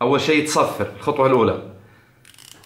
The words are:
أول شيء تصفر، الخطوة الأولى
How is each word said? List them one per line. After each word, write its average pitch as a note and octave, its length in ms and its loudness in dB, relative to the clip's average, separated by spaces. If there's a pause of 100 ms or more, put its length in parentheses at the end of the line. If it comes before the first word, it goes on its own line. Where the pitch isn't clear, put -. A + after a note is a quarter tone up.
أول B2+ 200 2
شيء D3+ 240 0
تصفر، C#3+ 420 -2 (100)
الخطوة C3+ 300 0
الأولى A#2 360 2 (1040)